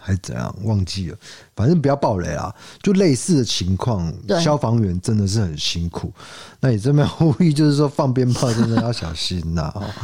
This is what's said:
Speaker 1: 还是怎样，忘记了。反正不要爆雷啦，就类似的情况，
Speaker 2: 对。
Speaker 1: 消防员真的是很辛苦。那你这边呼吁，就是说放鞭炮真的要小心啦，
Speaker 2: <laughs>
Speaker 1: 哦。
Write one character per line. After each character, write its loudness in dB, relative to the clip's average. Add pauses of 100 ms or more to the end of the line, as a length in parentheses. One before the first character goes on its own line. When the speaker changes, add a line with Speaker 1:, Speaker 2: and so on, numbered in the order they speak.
Speaker 1:
还 -4
是 2
怎 -10
样， -6
忘 0
记 -6
了。 -14 (380)
反 2
正 4
不 2
要 2
爆 0
雷 -4
啦， -6 (260)
就 2
类 4
似 2
的 2
情 0
况， -2 (160)
Speaker 2:
对。 2
Speaker 1:
消 2
防 2
员 0
真 0
的 2
是 0
很 -2
辛 -4
苦。 -10 (480)
那 2
你 2
这 0
边 4
呼 2
吁， 4
就 4
是 2
说 2
放 0
鞭 2
炮 0
真 2
的 2
要 0
小 -6
心 -4
啦， -4
Speaker 2:
<laughs> -10
Speaker 1:
哦。 -8 (220)